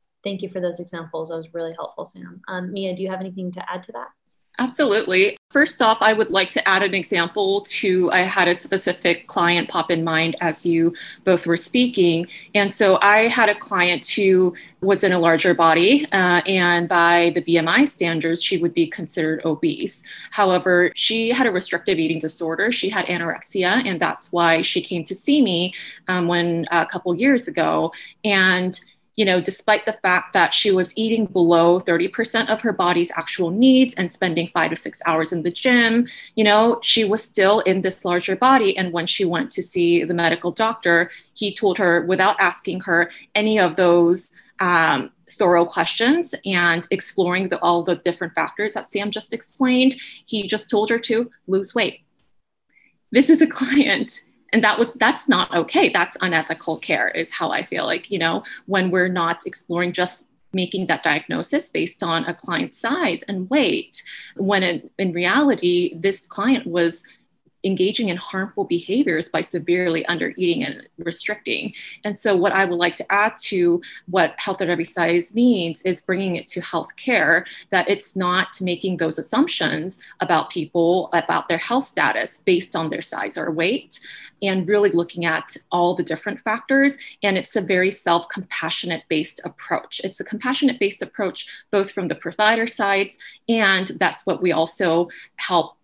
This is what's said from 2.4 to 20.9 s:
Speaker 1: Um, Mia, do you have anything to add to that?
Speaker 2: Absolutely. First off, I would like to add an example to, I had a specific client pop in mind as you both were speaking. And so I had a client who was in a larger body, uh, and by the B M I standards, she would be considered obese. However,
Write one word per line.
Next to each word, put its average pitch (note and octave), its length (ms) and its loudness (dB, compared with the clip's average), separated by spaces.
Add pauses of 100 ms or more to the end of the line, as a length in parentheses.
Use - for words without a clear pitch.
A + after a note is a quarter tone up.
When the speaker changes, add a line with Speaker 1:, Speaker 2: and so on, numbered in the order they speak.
Speaker 1:
Um, F#3 260 -8
Mia, F#3+ 220 -6
do F#3 80 -8
you F#3 80 -6
have F#3 100 -8
anything F#3 300 -10
to F3+ 200 -12
add F#3 120 -10
to - 80 -20
that? - 160 -14 (500)
Speaker 2:
Absolutely. G#3+ 800 2 (160)
First C#4+ 300 2
off, A3 180 4
I A3 140 6
would G#3+ 160 2
like F#3 220 2
to - 140 -2
add G3 160 4
an G3 120 0
example F#3+ 720 0
to, F#3 460 0
I F3+ 80 4
had F#3 260 2
a F3 80 4
specific F3+ 720 -2
client F3 400 2
pop E3 240 -2
in E3 100 0
mind E3 380 0
as E3 260 -4
you E3 280 2 (320)
both F3+ 200 2
were E3+ 120 2
speaking. F3+ 680 0 (260)
And G3+ 200 2
so F#3+ 280 4
I G#3+ 260 6
had A3+ 220 2
a G3+ 60 2
client F3 520 -2
who F#3 480 4 (240)
was F#3+ 240 2
in F#3 80 2
a F3+ 80 2
larger E3 340 4
body, F3 600 4
uh, F3+ 320 4
and F3 420 2
by E3+ 480 4
the E3+ 60 0
B E3 160 2
M D#3+ 100 0
I G#3+ 160 4
standards, E3 580 -2
she F#3+ 160 0
would E3+ 160 -2
be E3 140 0
considered D#3+ 560 -4
obese. - 600 -2 (280)
However, F3+ 640 2